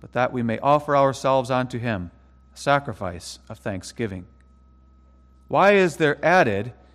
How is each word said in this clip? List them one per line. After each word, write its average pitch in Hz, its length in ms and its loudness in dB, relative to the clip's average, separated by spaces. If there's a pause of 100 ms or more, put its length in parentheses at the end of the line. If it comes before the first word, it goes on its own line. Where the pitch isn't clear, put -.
but - 120 -20
that 123 200 -2
we 123 80 -4
may 113 180 -2
offer 147 360 0
ourselves 135 560 0
unto 127 280 -2
him, 101 320 -4 (420)
a - 40 -20
sacrifice 107 880 -4
of 110 120 -16
thanksgiving. 98 640 -8 (1200)
Why 180 260 4
is 185 240 2
there 151 280 0
added, 123 480 2 (220)